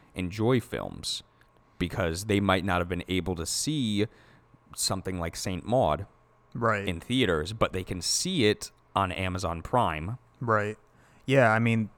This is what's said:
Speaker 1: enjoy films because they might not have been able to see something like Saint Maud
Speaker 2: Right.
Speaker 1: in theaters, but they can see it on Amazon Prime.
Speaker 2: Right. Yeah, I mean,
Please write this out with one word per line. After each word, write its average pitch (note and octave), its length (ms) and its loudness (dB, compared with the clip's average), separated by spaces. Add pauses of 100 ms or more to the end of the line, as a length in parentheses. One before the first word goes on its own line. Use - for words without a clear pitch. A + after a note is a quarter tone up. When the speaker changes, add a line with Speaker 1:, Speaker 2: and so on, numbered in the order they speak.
(140)
Speaker 1:
enjoy G#2+ 460 0
films - 600 -8 (560)
because F2 480 -2
they G2+ 140 4
might F#2+ 240 2
not F2+ 160 0
have F2 80 -2
been F2+ 200 -4
able F#2 280 0
to E2 100 -6
see A2+ 600 0 (720)
something F#2+ 420 -4
like E2+ 180 -4
Saint F#2 300 -4
Maud G2 400 2 (480)
Speaker 2:
Right. A2+ 320 0
Speaker 1:
in E2+ 140 -4
theaters, F#2+ 520 2
but G#2+ 200 0
they F#2 120 -4
can F#2 160 -6
see E3 460 0
it - 240 0 (260)
on F#2+ 160 0
Amazon F2+ 500 -4
Prime. G2 560 0 (220)
Speaker 2:
Right. G#2+ 360 0 (500)
Yeah, B2+ 260 6
I A2 60 4
mean, A2+ 400 2